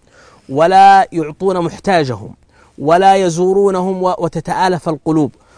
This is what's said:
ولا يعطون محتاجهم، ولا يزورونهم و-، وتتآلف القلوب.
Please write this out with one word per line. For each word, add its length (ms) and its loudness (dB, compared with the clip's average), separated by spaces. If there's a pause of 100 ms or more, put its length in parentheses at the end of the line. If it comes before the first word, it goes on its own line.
(480)
ولا 640 4
يعطون 480 -4
محتاجهم، 760 -4 (440)
ولا 380 2
يزورونهم 880 -2
و-، 160 -2
وتتآلف 680 -4
القلوب. 440 -2 (260)